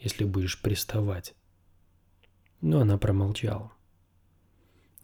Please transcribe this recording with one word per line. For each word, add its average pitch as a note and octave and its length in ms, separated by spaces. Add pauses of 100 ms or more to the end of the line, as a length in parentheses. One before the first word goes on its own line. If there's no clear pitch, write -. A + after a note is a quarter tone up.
если G#2+ 240
будешь F#2+ 360
приставать». G2+ 720 (1300)
Но D#3 200
она G#2 180
промолчала. G2+ 760 (1300)